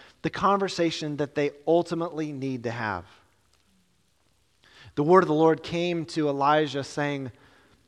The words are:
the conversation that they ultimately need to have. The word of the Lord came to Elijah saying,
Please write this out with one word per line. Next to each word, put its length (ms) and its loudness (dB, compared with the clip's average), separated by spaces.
the 80 -4
conversation 880 -2
that 180 -4
they 160 0
ultimately 640 -2
need 320 -6
to 80 -4
have. 340 -6
The 80 0
word 200 8
of 40 0
the 60 0
Lord 280 4
came 440 -4
to 220 -2
Elijah 560 2
saying, 480 -6